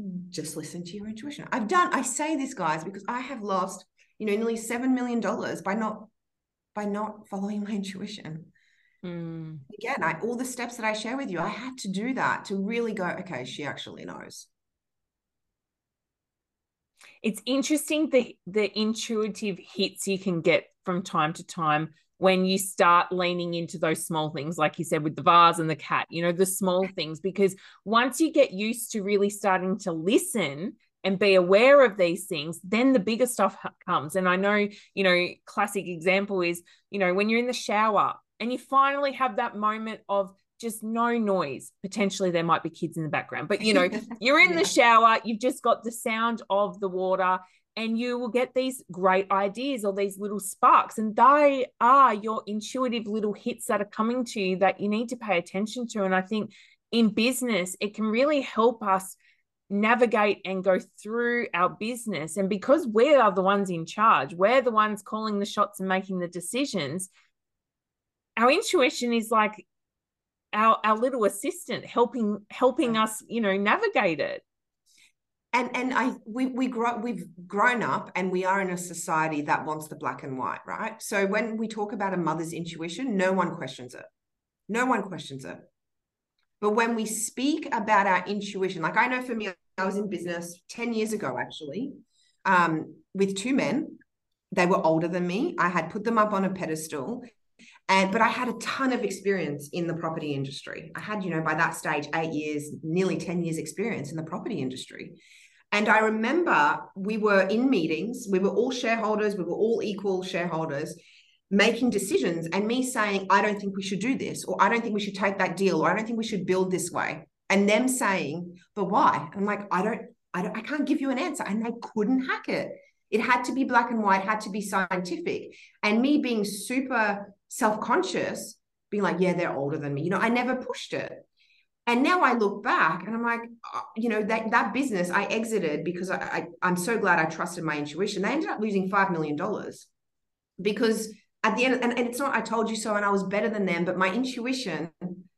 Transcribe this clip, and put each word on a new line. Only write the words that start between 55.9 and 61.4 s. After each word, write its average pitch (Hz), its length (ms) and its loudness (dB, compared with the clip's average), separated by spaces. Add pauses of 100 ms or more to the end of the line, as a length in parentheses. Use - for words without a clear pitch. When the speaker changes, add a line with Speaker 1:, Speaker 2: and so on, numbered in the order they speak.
Speaker 2:
And 185 120 2
I 185 60 2
think 202 320 -4 (380)
in 220 240 4
business, 226 680 0
it 208 140 -4
can 214 120 -4
really 269 340 2
help 233 420 2
us 190 340 0 (540)
navigate 214 760 4
and 185 200 -4
go 185 140 4 (220)
through 240 540 -2